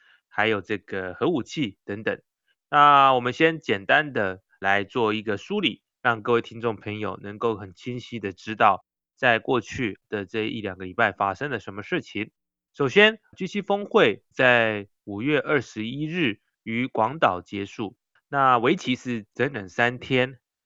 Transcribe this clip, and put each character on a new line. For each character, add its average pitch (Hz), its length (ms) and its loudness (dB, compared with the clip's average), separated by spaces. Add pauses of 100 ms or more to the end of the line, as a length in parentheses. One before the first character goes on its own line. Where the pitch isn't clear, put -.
(280)
还 104 180 -2
有 107 140 2
这 107 160 -4
个 92 380 -8
核 135 140 -2
武 151 140 0
器 117 420 -6
等 104 180 -10
等。 104 180 -4 (500)
那 143 440 6
我 123 60 2
们 123 120 0
先 160 280 2
简 101 260 -2
单 147 260 2
的 98 300 -2 (180)
来 98 240 2
做 107 300 0
一 107 80 -4
个 104 160 -4
梳 208 220 -6
理， 120 220 -4 (200)
让 117 200 0
各 120 120 0
位 117 80 2
听 113 180 -18
众 113 160 -4
朋 107 220 -10
友 98 240 -6
能 104 160 -12
够 113 180 -2
很 95 180 -14
清 123 240 -10
晰 117 220 -12
的 98 120 -6
知 107 220 -10
道， 104 300 4 (320)
在 117 220 2
过 123 220 -2
去 110 380 -6 (100)
的 101 180 -6
这 110 180 -6
一 113 160 -8
两 95 180 -8
个 95 60 -12
礼 92 80 -12
拜 107 200 2
发 98 220 -2
生 143 160 -8
了 120 80 -4
什 98 160 -14
么 104 80 -10
事 - 200 -4
情。 - 280 -8 (420)
首 139 160 -2
先 214 300 4 (180)
，G 185 120 -6
七 202 140 -6
峰 202 220 -2
会 135 380 2 (100)
在 113 540 2 (180)
五 104 180 -8
月 143 180 0
二 147 200 0
十 110 240 -8
一 139 220 -6
日 156 320 -2 (240)
于 120 240 -4
广 120 320 -2
岛 95 260 2
结 101 220 -8
束， 104 300 -10 (320)
那 135 300 4
为 131 180 2
期 - 180 -4
是 117 400 -8
整 123 180 -2
整 101 160 -10
三 120 300 -2
天。 131 400 -2 (280)